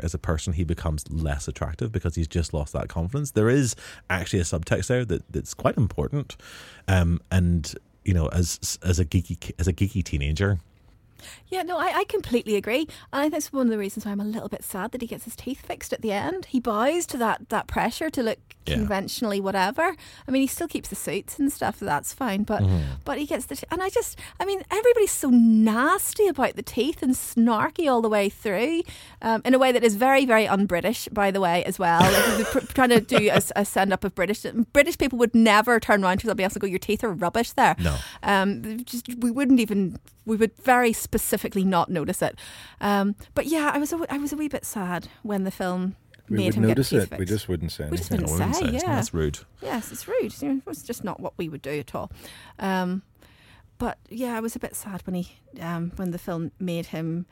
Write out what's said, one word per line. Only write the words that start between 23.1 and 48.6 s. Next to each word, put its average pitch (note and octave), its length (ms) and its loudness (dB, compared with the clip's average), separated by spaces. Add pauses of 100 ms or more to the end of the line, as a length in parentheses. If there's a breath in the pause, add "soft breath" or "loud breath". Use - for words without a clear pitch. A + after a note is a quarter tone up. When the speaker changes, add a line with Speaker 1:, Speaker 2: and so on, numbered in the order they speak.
Speaker 2:
he D4 80 -4
gets C#4 180 -2
the, - 100 -10
t-, - 140 -12
and F4 140 -4
I F#4+ 60 -2
just, - 280 -2 (220 loud breath)
I F4+ 60 -2
mean, G4 260 -2
everybody's A4 400 4
so - 180 0
nasty A#3 960 6
about C#4 300 2
the G3+ 80 -8
teeth B3+ 400 -2
and B3+ 100 4
snarky A#3+ 800 2
all A#3 100 4
the A3+ 80 2
way G#3 200 4
through, B3 520 -2 (400 loud breath)
um, A3+ 240 0
in B3 80 4
a C4 60 8
way C4 120 4
that A#3+ 120 2
is G#3+ 140 6
very, C4+ 280 4
very A3 220 4
un-British, F#3+ 640 0
by G3+ 180 2
the G3 120 0
way, F3 240 2
as F#3+ 120 -4
well. E3+ 240 4
Like, G3 240 6 (120)
they're A3 80 0
pr-, C4 140 0
<laughs> - 140 -6
trying B3+ 160 4
to A#3 120 8
do A3 260 4
a, - 80 6
s-, - 200 2
a G3+ 80 2
send-up G3 400 0
of G3 120 -4
British. G3 260 -2 (320)
British C#4+ 240 4
people B3+ 220 0
would A#3+ 160 4
never A3+ 440 6
turn G3+ 240 2
around F#3+ 160 4
to A3+ 80 -4
somebody G#3+ 180 0
else - 80 0
and G3+ 80 -6
go, G3+ 60 0
"Your F#3 120 -2
teeth - 240 -4
are G#3+ 100 -2
rubbish F3+ 400 -2
there." G3+ 260 4
Speaker 1:
No. D2+ 180 0 (260 loud breath)
Speaker 2:
Um, G3+ 640 0
just, - 220 -10 (120)
we A#3+ 100 0
wouldn't B3+ 300 6
even, G3+ 380 0 (280)
we A3 120 0
would A3+ 200 2
very B3 360 4
specifically - 720 -2
not F#3 240 2
notice E3+ 320 -2
it. - 160 -2 (420 loud breath)
Um, G3+ 360 0 (180 loud breath)
but C#4 140 -2
yeah, D4 260 0
I C#4+ 60 0
was D4 120 -2
a, E4+ 60 -4
w-, E4 120 -4
I C#4+ 100 -4
was C#4+ 120 -4
a D4 60 -6
wee D4+ 100 -2
bit - 180 -6
sad F3+ 420 -6 (160 loud breath)
when G3+ 200 -2
the F#3+ 80 -4
film F#3 440 -4 (340)
Speaker 3:
We A2 80 -2
Speaker 2:
made G2 80 2
Speaker 3:
would G#2+ 100 2
Speaker 2:
him G#2+ 80 2
get A2 60 6
Speaker 3:
notice B2 220 2
Speaker 2:
the B2+ 80 4
teeth G2 80 4
Speaker 3:
it. - 40 -10
We - 140 -10
Speaker 2:
fixed. F#2+ 80 -2
Speaker 3:
just G2+ 160 -2
wouldn't E2+ 240 -2
say D2 160 -8
Speaker 2:
We E2+ 80 -2
just F2+ 140 -6
Speaker 3:
anything. D2+ 200 0
Speaker 2:
wouldn't E2 80 0
Speaker 1:
No, - 60 0
we A3 60 0
wouldn't D4+ 40 0 (180)